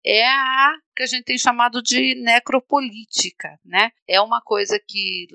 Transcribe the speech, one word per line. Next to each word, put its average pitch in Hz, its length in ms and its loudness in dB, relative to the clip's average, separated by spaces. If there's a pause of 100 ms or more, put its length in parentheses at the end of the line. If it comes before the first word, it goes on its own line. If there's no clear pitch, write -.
é 220 220 4
a 269 480 2 (220)
que 254 60 -6
a 254 40 -2
gente 247 180 -4
tem 254 120 -4
chamado 240 460 0
de 254 400 0
necropolítica, 233 1400 -2
né? 196 260 0 (160)
É 190 140 4
uma 226 200 0
coisa 208 380 -2
que 190 560 -10